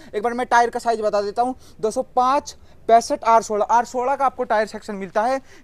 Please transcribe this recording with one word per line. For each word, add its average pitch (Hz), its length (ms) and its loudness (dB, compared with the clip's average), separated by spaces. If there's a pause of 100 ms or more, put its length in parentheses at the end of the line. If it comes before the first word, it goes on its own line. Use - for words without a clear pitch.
(160)
एक 208 80 -6
बार 233 100 -2
मैं 247 140 -4
टायर 240 220 4
का 240 100 -6
size 233 220 -2
बता 208 200 0
देता 202 200 -4
हूँ, 254 140 -2 (260)
दो 214 100 -2
सौ 254 100 -4 (140)
पाँच 262 400 0 (340)
पैंसठ 233 340 2
आर 226 180 6
सोलह, 208 240 -2
आर 226 200 2
सोलह 254 300 -2
का 269 100 0
आपको 254 180 -2
टायर 220 240 0
section 214 280 -12
मिलता 196 260 -4
है। 262 200 -2 (220)